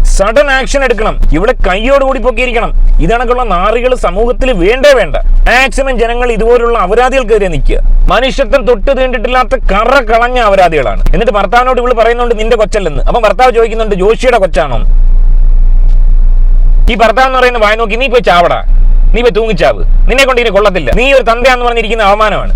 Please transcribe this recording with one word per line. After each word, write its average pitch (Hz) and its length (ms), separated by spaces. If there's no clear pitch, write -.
സഡൻ 226 460
ആക്ഷൻ 269 340
എടുക്കണം. 214 360
ഇവിടെ 233 200
കയ്യോടുകൂടി 262 520
പൊക്കിയിരിക്കണം. 233 540
ഇത് 165 100
കണക്കുള്ള 247 320
നാറികൾ 226 520
സമൂഹത്തിൽ 233 580
വേണ്ടേ 247 400
വേണ്ട. 208 220
മാക്സിമം 254 840
ജനങ്ങൾ 240 320
ഇതുപോലുള്ള 233 480
അപരാധികൾക്കെതിരെ 220 680
നിൽക്കുക. 151 320
മനുഷ്യത്വം 247 580
തൊട്ട് 247 320
തീണ്ടിട്ടില്ലാത്ത 254 580
കറ 233 320
കളഞ്ഞ 233 360
അപരാധികളാണ്. 175 600
എന്നിട്ട് 226 180
ഭർത്താവിനോട് 240 500
ഇവള് 240 120
പറയുന്നുണ്ട്, 233 460
"നിന്റെ 220 160
കൊച്ചല്ലെന്ന്." 196 480
അപ്പം - 180
ഭർത്താവ് 233 300
ചോദിക്കുന്നുണ്ട്, 220 440
"ജോഷിയുടെ 226 420
കൊച്ചാണോ?" 160 400
ഈ 240 40
ഭർത്താവ് 226 320
എന്ന് 262 120
പറയുന്ന, 240 200
"വായ 214 160
നോക്കി, 226 200
നീ 262 120
പോയി 233 140
ചാവടാ, 170 420
നീ 226 60
പോയി 240 100
തൂങ്ങിച്ചാവ്, 175 520
നിന്നെ 262 160
കൊണ്ട് 247 160
ഇനി 226 80
കൊള്ളത്തില്ല, 190 460
നീ 262 180
ഒരു 262 100
തന്തയാന്ന് 240 420
പറഞ്ഞിരിക്കുന്ന 226 380
അവമാനമാണ്." 202 520